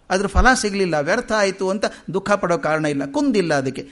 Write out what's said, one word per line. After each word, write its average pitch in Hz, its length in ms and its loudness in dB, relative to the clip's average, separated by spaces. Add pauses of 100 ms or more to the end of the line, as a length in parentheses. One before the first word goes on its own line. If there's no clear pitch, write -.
ಅದ್ರ 190 180 0
ಫಲ 220 260 4
ಸಿಗ್ಲಿಲ್ಲ, 196 420 0
ವ್ಯರ್ಥ 185 360 0
ಆಯ್ತು 196 380 0
ಅಂತ 202 160 -2 (280)
ದುಃಖ 190 180 0
ಪಡೋ 175 260 2
ಕಾರಣ 156 280 0
ಇಲ್ಲ. 143 200 -2
ಕುಂದಿಲ್ಲ 214 480 0
ಅದಕ್ಕೆ, 135 380 -2